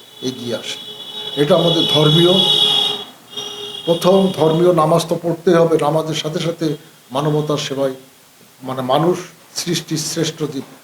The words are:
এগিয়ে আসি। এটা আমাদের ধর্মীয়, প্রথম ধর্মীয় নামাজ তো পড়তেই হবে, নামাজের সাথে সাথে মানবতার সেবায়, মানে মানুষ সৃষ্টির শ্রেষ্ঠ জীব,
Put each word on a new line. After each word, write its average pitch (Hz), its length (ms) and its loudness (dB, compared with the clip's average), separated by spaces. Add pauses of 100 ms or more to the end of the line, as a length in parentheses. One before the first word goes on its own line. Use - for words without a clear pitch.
(220)
এগিয়ে 120 340 -6
আসি। - 220 -10 (600)
এটা 147 140 4
আমাদের 165 400 2
ধর্মীয়, 156 380 4 (1500)
প্রথম 185 520 2
ধর্মীয় 160 360 4
নামাজ 160 360 2
তো 165 140 -2
পড়তেই 170 320 0
হবে, 165 240 4
নামাজের 156 360 0
সাথে 156 240 -4
সাথে 156 380 -2 (340)
মানবতার 151 480 0
সেবায়, 135 360 -4 (680)
মানে 131 200 -6
মানুষ 160 360 2 (360)
সৃষ্টির 160 440 -4
শ্রেষ্ঠ - 460 -4
জীব, 135 180 -6 (220)